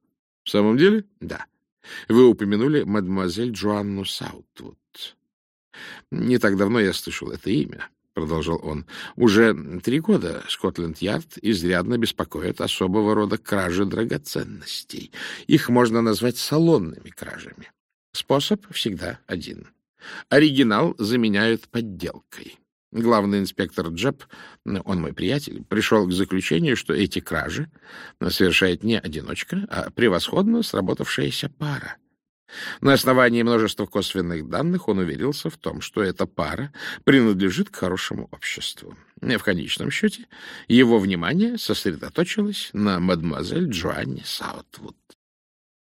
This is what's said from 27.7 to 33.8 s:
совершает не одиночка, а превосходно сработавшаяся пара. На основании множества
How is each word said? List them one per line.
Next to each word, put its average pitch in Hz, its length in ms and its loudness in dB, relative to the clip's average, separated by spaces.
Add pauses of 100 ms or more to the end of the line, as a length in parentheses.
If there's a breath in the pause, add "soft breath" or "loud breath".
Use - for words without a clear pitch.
совершает 90 580 2
не 110 140 2
одиночка, 76 680 -6
а - 220 -8
превосходно 190 720 2
сработавшаяся - 880 -2
пара. - 460 -8 (840 loud breath)
На 139 120 6
основании 123 500 6
множества 110 440 2